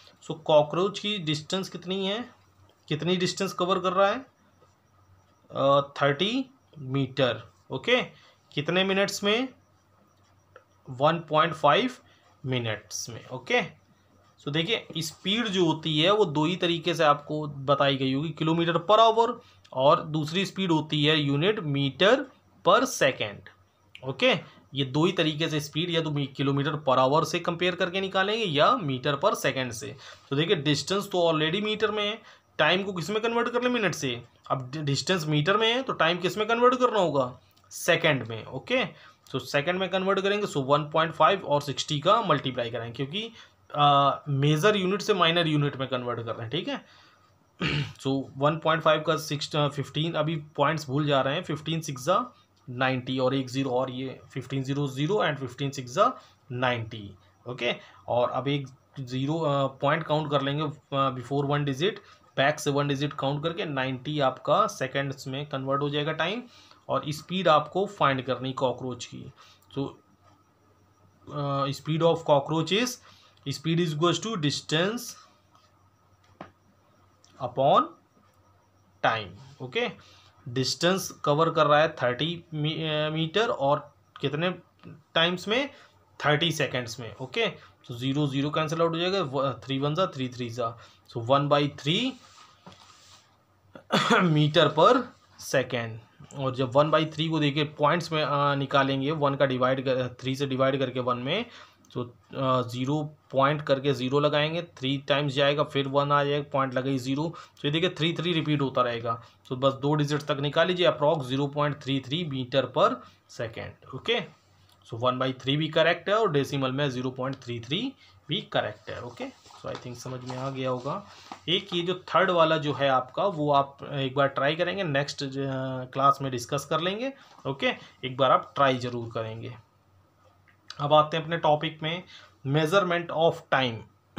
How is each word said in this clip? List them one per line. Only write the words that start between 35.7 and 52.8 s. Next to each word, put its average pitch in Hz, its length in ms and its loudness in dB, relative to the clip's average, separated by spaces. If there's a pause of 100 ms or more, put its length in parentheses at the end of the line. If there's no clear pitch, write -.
है 254 100 -2
तो 196 100 -4
टाइम 165 240 2
किस 180 200 -2
में 214 100 -2
कन्वर्ट 247 280 4
करना 240 240 2
होगा? 139 400 0 (300)
सेकंड 156 540 2
में। 113 220 -10
ओके, - 680 -6 (220)
so 127 60 -2
सेकंड 170 380 0
में 190 100 -2
कन्वर्ट 190 300 0
करेंगे, 202 260 0
so - 120 -4
वन 143 320 2
पॉइंट 160 240 0
फ़ाइव 165 320 4
और 143 160 2
सिक्सटी 143 380 -4
का 208 220 4
मल्टीप्लाई 131 500 0
करेंगे, 117 220 -8
क्योंकि, 196 380 -6 (440)
अ, 143 540 6
मेजर 151 460 4
यूनिट 190 260 0
से 214 120 2
माइनर 170 340 4
यूनिट 143 300 0
में 131 100 -4
कन्वर्ट 123 320 -4
कर 113 160 -6
रहे 117 60 -10
हैं, 113 80 -8
ठीक 175 180 -4
है। 277 180 -6 (760)
<clears throat> 147 380 -2
So 135 240 -2 (140)
वन 147 200 2
पॉइंट 156 260 0
फ़ाइव 160 180 4
का 156 160 0
सिक्स, 151 380 -6
अ, 147 120 2
फ़िफ़्टीन, 151 460 -4
अभी 156 220 -2
पॉइंट्स 151 540 -2
भूल 147 160 0
जा 139 160 4
रहे 135 140 0
हैं, 180 80 -4
फ़िफ़्टीन 156 380 -4
सिक्स 127 240 -10 (640)
नाइंटी 131 500 -2